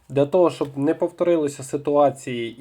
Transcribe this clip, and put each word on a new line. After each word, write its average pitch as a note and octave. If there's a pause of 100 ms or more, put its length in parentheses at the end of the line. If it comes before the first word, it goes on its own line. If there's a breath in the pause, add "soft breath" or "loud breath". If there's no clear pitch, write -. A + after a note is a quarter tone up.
Для C#3
того, E3+
щоб C#3
не C#3+
повторилися E3+
ситуації C3+